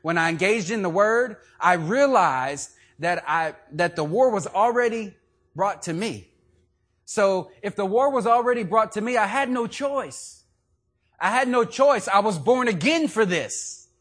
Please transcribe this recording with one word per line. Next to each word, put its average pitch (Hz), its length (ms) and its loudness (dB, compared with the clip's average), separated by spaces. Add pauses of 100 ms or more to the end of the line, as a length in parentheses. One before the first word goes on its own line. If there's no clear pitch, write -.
when 165 140 -2
I 165 120 2
engaged 185 420 0
in 226 100 -2
the 185 80 -2
Word, 214 460 2 (240)
I 175 140 4
realized 165 1000 0 (280)
that 170 280 -2
I, 160 280 -2 (180)
that 165 240 0
the 151 80 -2
war 233 240 2
was 202 180 -2
already 226 680 0 (380)
brought 190 300 -2
to 170 100 -6
me. 160 360 -6 (760)
So 196 480 0 (100)
if 202 140 -8
the 202 100 -2
war 240 240 2
was 254 160 -2
already 240 380 2
brought 214 300 0
to 214 80 -6
me, 240 160 -2
I 214 80 2
had 220 240 -2
no 247 180 -2
choice. 269 760 -8 (760)
I 185 120 0
had 254 180 0
no 247 160 2
choice. 269 420 2
I 196 120 4
was 202 200 0
born 240 300 2
again 277 400 2
for 214 160 2
this. - 640 -6 (120)